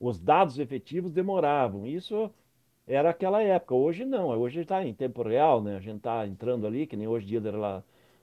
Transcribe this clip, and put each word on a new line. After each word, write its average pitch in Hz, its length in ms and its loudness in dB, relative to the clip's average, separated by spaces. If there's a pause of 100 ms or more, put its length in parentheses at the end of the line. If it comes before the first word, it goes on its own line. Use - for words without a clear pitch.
os 120 180 -2
dados 147 400 4
efetivos 147 540 -6
demoravam. 147 760 0
Isso 196 420 -4 (580)
era 143 240 4
aquela 190 320 2
época. 185 320 2
Hoje 160 300 2
não, 233 240 -2
hoje 123 360 -2
tá 190 220 -2
em 113 80 -6
tempo 123 280 -4
real, 123 380 4
né? 104 160 -4
A 95 40 -10
gente 104 220 -12
tá 113 220 -2
entrando 107 440 -4
ali, 135 180 -4
que 127 100 -12
nem 107 120 -6
hoje 113 180 -2
dia 110 140 -2
de 107 100 -4
rela-, 101 340 -4 (380)